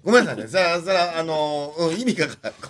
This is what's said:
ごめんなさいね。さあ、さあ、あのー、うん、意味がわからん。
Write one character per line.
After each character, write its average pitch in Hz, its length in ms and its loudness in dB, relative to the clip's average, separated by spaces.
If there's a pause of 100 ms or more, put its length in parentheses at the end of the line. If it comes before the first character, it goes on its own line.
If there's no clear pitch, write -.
ご 208 80 2
め 240 100 8
ん - 20 -2
な - 20 -2
さ 143 80 -4
い - 20 -6
ね。 110 100 -8
さ 170 280 2
あ、 175 60 -2
さ 175 360 0
あ、 - 20 0
あ 165 60 0
の 151 480 -2
ー、 165 160 0
う 160 40 0
ん、 196 80 -4
意 254 40 -6
味 240 100 2
が 156 120 0
わ 117 60 -12
か 107 120 -16
ら 110 60 -6
ん。 - 40 -10 (160)